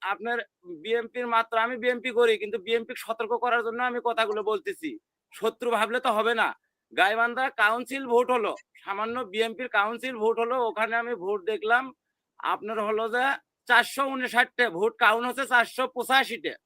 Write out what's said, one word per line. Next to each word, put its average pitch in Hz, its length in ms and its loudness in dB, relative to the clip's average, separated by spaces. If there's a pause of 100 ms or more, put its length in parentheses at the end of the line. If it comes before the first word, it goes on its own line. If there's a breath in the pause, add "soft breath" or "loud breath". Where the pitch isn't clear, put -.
আপনার 202 380 -4 (260)
বিএনপির 226 600 -4
মাত্র, 226 320 0
আমি 240 180 0
বিএনপি 247 340 -2
করি, 226 280 4
কিন্তু 208 200 -6
বিএনপি 226 380 -4
সতর্ক 226 400 -4
করার 240 280 0
জন্য 233 180 -4
আমি 240 220 -2
কথাগুলো 226 380 0
বলতেছি। 190 560 -6 (360)
শত্রু 226 360 -2
ভাবলে 220 300 0
তো 247 120 0
হবে 220 220 4
না। 185 240 0 (380)
গাইবান্ধা 233 540 4
কাউন্সিল 254 560 0
ভোট 240 240 4
হলো, 208 260 0 (280)
সামান্য 220 360 -6
বিএনপির 226 480 -2
কাউন্সিল 226 480 0
ভোট 220 220 0
হলো, 233 280 0
ওখানে 214 300 -2
আমি 233 180 -2
ভোট 190 300 -4
দেখলাম, 220 500 0 (440)
আপনার 208 420 -4
হলো 220 280 -2
যে 247 300 0 (280)
চারশো 240 380 4
ঊনষাটটে, 254 640 0
ভোট 196 300 0
কাউন্ট 233 300 4
হচ্ছে 247 180 -4
চারশো 254 400 2
পঁচাশিটে। 240 680 -2 (120)